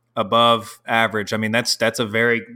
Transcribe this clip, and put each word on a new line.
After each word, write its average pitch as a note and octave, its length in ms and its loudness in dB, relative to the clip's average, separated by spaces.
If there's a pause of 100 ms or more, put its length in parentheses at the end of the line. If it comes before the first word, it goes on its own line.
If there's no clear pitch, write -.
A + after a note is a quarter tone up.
(160)
above A#2 680 2
average. A2 460 0
I A2 60 -2
mean, A2 140 -2
that's, A#2 260 0
that's A2+ 220 0
a A#2 60 -2
very A#2 360 0 (140)